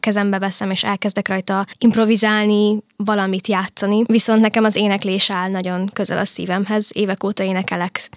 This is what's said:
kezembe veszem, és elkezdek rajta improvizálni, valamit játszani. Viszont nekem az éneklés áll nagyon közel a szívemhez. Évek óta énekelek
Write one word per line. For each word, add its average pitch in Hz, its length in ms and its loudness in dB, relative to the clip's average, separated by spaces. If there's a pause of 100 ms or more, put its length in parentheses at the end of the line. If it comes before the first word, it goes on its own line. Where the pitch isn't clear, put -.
kezembe 202 300 0
veszem, 196 320 -4
és 190 140 -4
elkezdek 202 440 -4
rajta 190 380 -2 (120)
improvizálni, 214 1000 2 (260)
valamit 190 420 0
játszani. 202 600 0
Viszont 226 340 4
nekem 220 240 4
az 214 120 2
éneklés 196 540 0
áll 185 200 -2
nagyon 185 420 -4
közel 185 260 -4
a 196 60 0
szívemhez. 196 680 0
Évek 196 320 -2
óta 196 180 -4
énekelek 185 760 -4